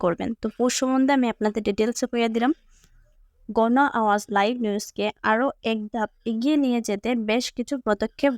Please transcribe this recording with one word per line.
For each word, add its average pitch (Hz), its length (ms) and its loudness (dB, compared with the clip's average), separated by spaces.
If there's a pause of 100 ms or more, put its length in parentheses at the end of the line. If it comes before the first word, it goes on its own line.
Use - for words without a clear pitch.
করবেন। 180 240 0 (120)
তো 220 60 -4 (100)
পোস্ট 247 240 0
সম্বন্ধে 262 380 2
আমি 247 160 2
আপনাদের 208 340 -2
ডিটেলসে 220 440 0
কইয়া 233 220 0
দিলাম। 240 180 2 (960)
গণ 226 280 2 (240)
আওয়াজ 208 220 2 (140)
লাইভ 202 160 2 (120)
নিউজকে 208 420 -4 (240)
আরও 226 160 2 (240)
এক 226 80 -2 (160)
ধাপ 214 160 -2 (200)
এগিয়ে 247 340 0
নিয়ে 247 140 0 (100)
যেতে 208 220 -2 (200)
বেশ 240 140 0 (120)
কিছু 247 180 -6 (120)
পদক্ষেপ 220 520 0